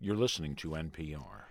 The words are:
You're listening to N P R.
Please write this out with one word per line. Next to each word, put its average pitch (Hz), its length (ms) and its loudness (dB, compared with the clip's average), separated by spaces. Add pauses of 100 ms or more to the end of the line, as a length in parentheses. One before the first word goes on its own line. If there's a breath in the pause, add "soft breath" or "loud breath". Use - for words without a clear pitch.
You're 101 160 2
listening 82 400 4
to 78 180 -4
N 80 160 -2
P 78 240 -4
R. - 360 -10